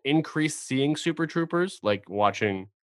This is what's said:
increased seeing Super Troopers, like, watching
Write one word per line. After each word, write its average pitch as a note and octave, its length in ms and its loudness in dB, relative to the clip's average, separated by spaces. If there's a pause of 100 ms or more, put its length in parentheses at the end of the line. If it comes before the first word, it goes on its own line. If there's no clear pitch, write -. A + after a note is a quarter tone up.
increased D#3 600 0
seeing C#3 300 2
Super E3 300 -2
Troopers, E3+ 580 -2
like, G#2 240 0
watching G2+ 600 0 (280)